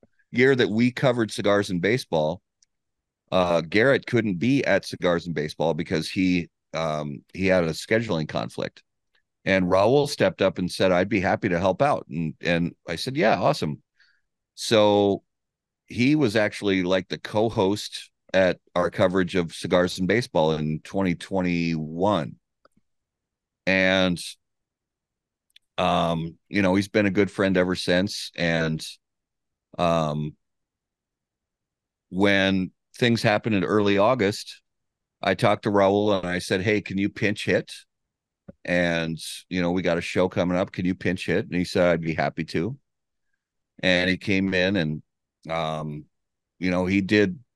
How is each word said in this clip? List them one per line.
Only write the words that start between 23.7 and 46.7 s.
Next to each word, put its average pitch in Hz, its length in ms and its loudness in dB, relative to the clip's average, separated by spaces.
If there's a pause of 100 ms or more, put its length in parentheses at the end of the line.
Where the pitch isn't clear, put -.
um, 85 600 0 (100)
you 101 140 0
know, 92 120 4
he's 101 140 2
been 104 180 2
a 98 40 2
good 95 200 2
friend 95 260 2
ever 92 200 2
since. 92 600 -2
And, 82 480 -2 (960)
um, 76 580 -2 (1700)
when 95 600 2 (260)
things 117 260 2
happened 110 320 2
in 92 100 2
early 101 340 2
August, 107 640 0 (600)
I 92 120 2
talked 104 300 0
to 110 60 0
Raul 101 480 4
and 90 100 -6
I 90 100 -2
said, 95 240 -2
"Hey, 107 180 0
can 95 160 -8
you 98 120 0
pinch 107 360 -4
hit? - 280 0 (920)
And, 85 540 -2 (300)
you 90 140 -2
know, 87 80 0
we 92 120 -2
got 85 160 0
a 85 40 -6
show 92 260 0
coming 90 300 0
up. 95 140 -2
Can 92 120 -6
you 90 100 0
pinch 90 320 -4
hit?" 87 200 -2
And 76 80 -10
he 90 100 0
said, 87 240 2
"I'd 85 140 2
be 80 120 -4
happy 76 320 -4
to." 110 300 -4 (1080)
And 92 280 2
he 92 80 0
came 95 340 0
in 92 240 0
and, 78 260 -2 (460)
um, 78 560 -6 (540)
you 90 120 -2